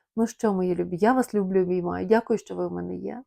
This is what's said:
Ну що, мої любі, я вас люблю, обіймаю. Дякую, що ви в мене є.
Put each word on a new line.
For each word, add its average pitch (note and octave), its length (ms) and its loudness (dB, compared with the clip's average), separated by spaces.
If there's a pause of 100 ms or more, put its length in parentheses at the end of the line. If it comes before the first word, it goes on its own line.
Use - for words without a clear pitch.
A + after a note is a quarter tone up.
(160)
Ну A3+ 120 2
що, G#3+ 260 -2
мої F3+ 220 0
любі, F3 220 -4
я G#3+ 160 4
вас B3+ 200 0
люблю, F#3+ 280 2
обіймаю. F3+ 440 -2
Дякую, A3 340 2
що - 160 -12
ви F3+ 120 -2
в F3 40 -6
мене F3+ 240 -6
є. G3+ 320 -8